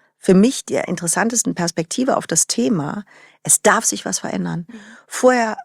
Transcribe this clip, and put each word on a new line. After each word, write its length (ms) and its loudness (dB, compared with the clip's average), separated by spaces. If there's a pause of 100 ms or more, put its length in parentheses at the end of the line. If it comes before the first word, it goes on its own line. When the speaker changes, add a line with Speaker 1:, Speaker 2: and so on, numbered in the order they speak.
(240)
Speaker 1:
für 100 6
mich 300 4
der 220 -4
interessantesten 720 -2
Perspektive 600 -2
auf 120 -4
das 180 0
Thema, 580 -2 (380)
es 180 0
darf 240 4
sich 200 -4
was 160 -4
verändern. 480 -6
Speaker 2:
Mhm. 60 -20 (340)
Speaker 1:
Vorher 560 2